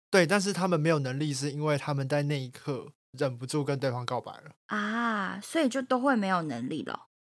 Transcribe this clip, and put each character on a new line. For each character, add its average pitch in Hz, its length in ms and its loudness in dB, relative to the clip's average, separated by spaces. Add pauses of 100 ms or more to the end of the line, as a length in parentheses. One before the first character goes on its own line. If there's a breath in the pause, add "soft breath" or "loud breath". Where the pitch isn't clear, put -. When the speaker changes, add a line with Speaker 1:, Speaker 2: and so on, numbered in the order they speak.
Speaker 1:
对， 185 160 8
但 196 160 4
是 196 100 0
他 185 160 0
们 170 120 4
没 151 100 4
有 165 100 4
能 131 200 -2
力 151 120 0
是 139 200 -2
因 147 120 -4
为 151 140 2
他 147 160 -4
们 135 160 -2
在 147 140 2
那 143 160 0
一 131 100 -8
刻 - 420 -8 (200)
忍 127 260 -2
不 123 80 -8
住 147 180 0
跟 139 160 0
对 135 120 0
方 123 120 -4
告 120 160 -2
白 - 120 -8 (100)
了。 - 140 -20 (100)
Speaker 2:
啊， 214 760 -2
所 320 200 0
以 277 80 4
就 262 100 -2
都 254 200 0
会 262 160 4
没 202 120 2
有 185 140 2
能 131 260 -4
力 143 160 -4
了。 - 240 -8 (340)